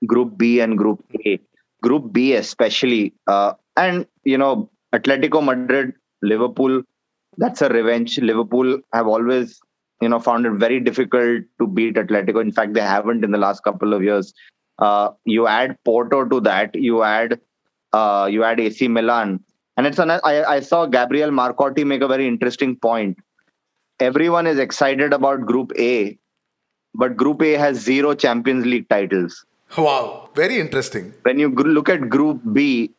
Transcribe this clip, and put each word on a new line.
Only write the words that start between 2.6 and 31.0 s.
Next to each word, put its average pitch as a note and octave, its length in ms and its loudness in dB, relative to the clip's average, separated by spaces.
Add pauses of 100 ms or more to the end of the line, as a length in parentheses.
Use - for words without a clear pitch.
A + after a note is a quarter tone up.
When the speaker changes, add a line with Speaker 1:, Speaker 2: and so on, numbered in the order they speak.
Speaker 1:
uh, G2+ 240 2 (240)
and, F3+ 300 0 (180)
you C3+ 120 2
know, C3 320 0 (240)
Atletico C#3 520 0
Madrid, B2+ 480 -2 (300)
Liverpool, B2 600 0 (540)
that's B3 240 -2
a C#4 80 2
revenge. A#2 500 0
Liverpool A#2+ 640 0 (140)
have A#2 120 0
always, A#2 540 0 (400)
you A#2 80 0
know, A#2 100 0
found A#2 280 0
it A2+ 60 0
very A#2 280 0
difficult A#2+ 640 0 (160)
to A#2+ 60 2
beat A2 300 -2
Atletico. G#2 440 0
In G#2+ 100 -2
fact, G#2+ 220 -2
they A2 80 0
haven't G#2 440 -2
in G#2 60 -2
the G#2 60 0
last G2 260 -2
couple G#2 300 -2
of G2 100 0
years. G2 300 0 (460)
Uh, G#2 320 2 (160)
you A2+ 200 2
add A#2+ 380 0
Porto A#2+ 400 0
to B2 160 0
that, G2+ 340 0
you A2+ 280 0
add, A2+ 380 0 (520)
uh, G2+ 380 2
you G#2+ 120 0
add A2+ 160 0
A A2 120 -2
C A#2+ 180 -2
Milan. A2+ 520 0 (360)
And C3+ 100 0
it's C#3+ 120 -2
an, E3 120 0
I, D#3 340 0
I C#3+ 160 0
saw E3 260 0
Gabriel C3+ 440 0
Marcotti C3+ 540 0
make C#3 160 -2
a C#3 80 2
very C3 180 0
interesting B2 500 -2
point. A2 420 -2 (840)
Everyone E3 460 2
is D#3 120 2
excited C3+ 540 0
about C#3 300 0
Group A#2+ 360 -2
A, A2+ 400 0 (760)
but A#2+ 220 -2
Group C#3+ 260 0
A D#3 100 2
has C#3+ 240 0
zero C3+ 380 0
Champions B2+ 500 0
League A#2+ 240 -2
titles. F#2+ 560 -2 (320)
Speaker 2:
Wow, C#3 580 -2
very G3+ 240 0
interesting. B2 540 -6 (100)